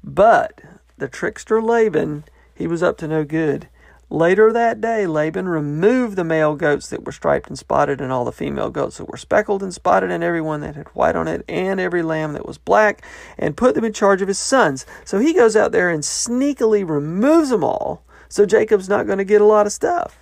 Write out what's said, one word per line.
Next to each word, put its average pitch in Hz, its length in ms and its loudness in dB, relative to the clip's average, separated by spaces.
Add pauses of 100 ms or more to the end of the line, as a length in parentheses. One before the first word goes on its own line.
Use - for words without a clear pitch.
But 170 580 2 (360)
the 135 120 -8
trickster - 520 -4
Laban, 202 640 0 (300)
he 175 120 -8
was 170 160 -2
up 180 160 0
to 160 100 -8
no 156 160 -2
good. 156 440 -4 (400)
Later 190 440 4
that 226 280 0
day, 220 280 -2
Laban 160 400 -2
removed 180 680 0
the 185 80 -2
male 156 320 0
goats 147 340 -2
that - 160 -12
were - 60 -10
striped - 380 -2
and 143 100 -12
spotted, 139 420 -2
and 131 120 -6
all 127 120 -2
the 123 60 -6
female 143 400 -6
goats - 280 -8
that - 120 -14
were - 60 -12
speckled 208 440 -2
and 190 140 -10
spotted, 185 380 0
and 170 100 -4
every 170 180 -2
one 156 200 -6
that 147 160 -12
had 147 120 -16
white - 280 0
on 165 100 -4
it, - 220 -6
and 190 320 -4
every 175 220 -2
lamb 156 320 -4
that - 120 -10
was - 100 -14
black, 208 460 2 (340)
and 151 200 -4
put 240 180 2
them 220 100 -2
in 220 80 -2
charge 196 300 2
of 190 60 -4
his 196 100 -2
sons. 180 480 0 (180)
So - 140 -4
he 311 160 2
goes 226 220 4
out 208 160 2
there 180 180 2
and 151 140 -4
sneakily 233 840 0
removes 202 640 2
them 196 140 0
all, - 400 -4 (240)
so 202 180 4
Jacob's 208 420 2
not 202 180 0
gonna 196 180 -2
get 208 160 4
a 208 60 6
lot 214 200 6
of 202 60 -4
stuff. - 500 -4